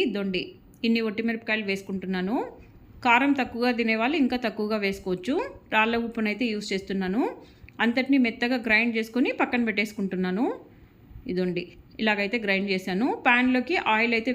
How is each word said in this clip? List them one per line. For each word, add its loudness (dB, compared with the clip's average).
ఇదండి -2
ఇన్ని 2
ఒట్టిమిరపకాయలు -2
వేసుకుంటున్నాను. -4
కారం 6
తక్కువగా 0
తినేవాళ్ళు 0
ఇంకా 2
తక్కువగా -2
వేసుకోవచ్చు. -2
రాళ్ళ 4
ఉప్పునైతే -2
యూజ్ -6
చేస్తున్నాను. -2
అంతటిని 2
మెత్తగా -2
గ్రైండ్ 2
చేసుకొని 0
పక్కన 2
పెట్టేసుకుంటున్నాను. -2
ఇదండి -2
ఇలాగైతే 0
గ్రైండ్ 2
చేశాను. 0
ప్యాన్లోకి 4
ఆయిల్ 2
అయితే -2